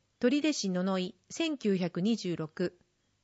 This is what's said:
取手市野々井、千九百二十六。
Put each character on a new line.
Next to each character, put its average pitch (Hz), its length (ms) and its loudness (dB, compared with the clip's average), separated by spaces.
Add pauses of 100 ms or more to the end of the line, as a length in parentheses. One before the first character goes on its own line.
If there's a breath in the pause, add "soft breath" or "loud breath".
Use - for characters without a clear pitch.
(200)
取 269 220 4
手 302 100 4
市 202 160 -4
野 180 160 0
々 190 140 0
井、 185 160 -4 (160)
千 320 260 -2
九 196 220 0
百 175 240 -2
二 220 140 2
十 175 200 -4
六。 156 400 -4 (480)